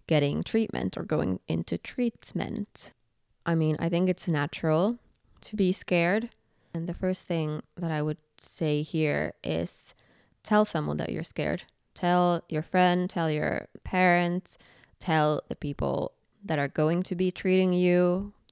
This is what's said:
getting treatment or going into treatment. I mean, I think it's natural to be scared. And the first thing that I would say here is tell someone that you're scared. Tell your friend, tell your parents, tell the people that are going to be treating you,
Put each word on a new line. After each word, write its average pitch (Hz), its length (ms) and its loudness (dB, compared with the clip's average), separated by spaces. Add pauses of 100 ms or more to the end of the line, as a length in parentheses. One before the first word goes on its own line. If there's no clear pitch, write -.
getting 147 380 2
treatment - 520 -2
or - 80 -6
going - 440 -2
into 165 320 -4
treatment. - 1120 -6 (520)
I 170 120 0
mean, 156 240 2
I 165 100 -2
think 170 180 2
it's 180 200 -2
natural 160 720 0 (420)
to - 140 -14
be 196 160 2
scared. 185 580 0 (460)
And 165 120 -4
the 175 60 -4
first 185 300 -4
thing 156 400 -2 (120)
that 175 140 -4
I 151 140 -2
would 151 140 -2 (200)
say 151 460 -2
here 151 500 -2 (100)
is - 520 -6 (480)
tell 214 200 4
someone 151 340 -4
that - 140 -4
you're 160 120 -6
scared. 156 400 -4 (300)
Tell 175 560 2
your 151 120 -2
friend, 180 480 2
tell 165 220 -2
your 151 360 -2 (180)
parents, 175 720 2 (420)
tell 151 480 2
the - 80 -6
people - 560 -4 (320)
that 165 160 0
are 143 80 0
going 160 360 2
to 180 120 -6
be 185 160 0
treating 185 400 4
you, 180 600 4 (180)